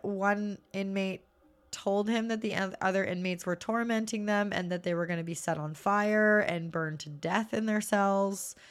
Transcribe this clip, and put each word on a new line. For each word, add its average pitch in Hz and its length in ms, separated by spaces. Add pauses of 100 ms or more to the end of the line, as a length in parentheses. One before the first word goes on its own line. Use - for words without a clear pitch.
one 202 560 (120)
inmate 190 520 (480)
told 202 360
him 226 200
that 220 140
the 208 120
oth-, 185 260
other 190 240
inmates 180 440
were 175 80
tormenting 220 720
them 208 260
and 180 180
that 180 120
they 175 100
were 170 140
gonna 170 160
be 170 100
set 165 240
on 151 160
fire 208 680
and 170 300
burned 156 280
to 156 100
death 175 420
in 220 140
their 214 160
cells. 196 760 (160)